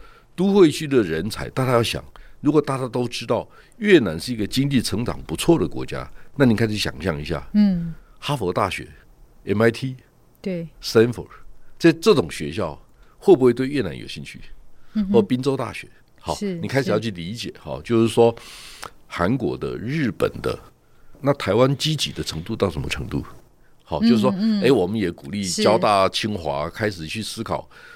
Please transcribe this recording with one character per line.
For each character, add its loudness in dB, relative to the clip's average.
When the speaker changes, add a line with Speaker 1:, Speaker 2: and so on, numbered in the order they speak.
Speaker 1:
都 2
会 8
区 -4
的 4
人 -2
才， -8
大 -2
家 0
要 6
想， -4
如 2
果 4
大 0
家 -6
都 -4
知 -10
道 -2
越 8
南 0
是 -8
一 -6
个 -2
经 0
济 4
成 -2
长 -4
不 -8
错 4
的 0
国 -6
家， -8
那 2
你 6
开 2
始 -4
想 -4
象 -2
一 -8
下， -6
Speaker 2:
嗯。 2
Speaker 1:
哈 -4
佛 -2
大 0
学、 -8
M 0
I 6
T、 -4
Speaker 2:
对。 -6
Speaker 1:
Stanford， 2
这， 6
这 6
种 0
学 -8
校 -6
会 6
不 6
会 8
对 -4
越 -4
南 -4
有 -12
兴 -12
趣？ -16
Speaker 2:
嗯 -2
哼。 -2
Speaker 1:
或 0
宾 -4
州 -4
大 -8
学？ -16
好， -6
Speaker 2:
是， -8
Speaker 1:
你 -8
开 -2
始 -2
要 0
去 -6
理 -10
解， -10
Speaker 2:
是。 -20
Speaker 1:
哈， -10
就 2
是 4
说 6
韩 0
国 -2
的、 -6
日 -4
本 0
的， -4
那 2
台 -2
湾 4
积 -2
极 -4
的 -8
程 -8
度 -6
到 2
什 -6
么 -4
程 -6
度？ -6
好， -4
就 4
是 6
说， 2
Speaker 2:
嗯， 0
嗯。 -2
Speaker 1:
哎， 6
我 2
们 -2
也 0
鼓 -14
励 -4
Speaker 2:
是。 -4
Speaker 1:
交 6
大、 4
清 -4
华 -4
开 -4
始 -8
去 -8
思 -10
考 -6